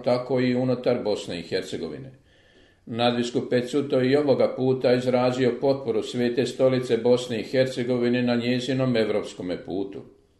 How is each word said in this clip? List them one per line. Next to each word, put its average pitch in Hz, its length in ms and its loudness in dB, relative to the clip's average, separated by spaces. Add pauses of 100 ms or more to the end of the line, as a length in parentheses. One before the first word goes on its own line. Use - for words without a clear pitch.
tako 127 360 0
i 127 160 2
unutar 123 480 0
Bosne 95 360 -4
i - 20 -6
Hercegovine. 82 680 -6 (760)
Nadbiskup 120 640 0
Pecuto 131 540 0
i 131 120 4
ovoga 131 400 2
puta 131 380 2
izrazio 123 680 2
potporu 117 420 0
Svete 120 420 0
Stolice 123 520 2
Bosne 120 420 2
i 98 40 -4
Hercegovine 123 800 0
na 123 140 2
njezinom 123 600 0
evropskome 101 680 -2
putu. 98 360 -6 (380)